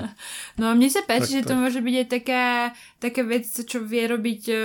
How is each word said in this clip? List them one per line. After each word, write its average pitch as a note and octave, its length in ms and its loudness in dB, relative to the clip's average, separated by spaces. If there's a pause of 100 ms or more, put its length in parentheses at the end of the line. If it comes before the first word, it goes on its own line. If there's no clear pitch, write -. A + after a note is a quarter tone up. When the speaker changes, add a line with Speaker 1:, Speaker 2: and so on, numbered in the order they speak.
(320)
Speaker 1:
<laughs> - 280 -12
No A3+ 80 0
a A#3 60 4
mne A#3+ 140 8
sa G4 140 2
páči, B3 320 2
Speaker 2:
Tak, - 0 -
Speaker 1:
že C4+ 100 2
to C4 100 -2
Speaker 2:
tak. B3+ 60 2
Speaker 1:
môže B3+ 200 0
byť B3 180 0
aj B3+ 100 2
taká, B3 380 0 (520)
taká B3 260 -2
vec, A#3 240 0
čo A#3+ 320 -8
vie A3+ 260 -2
robiť, A3+ 400 -2
e, A3+ 200 0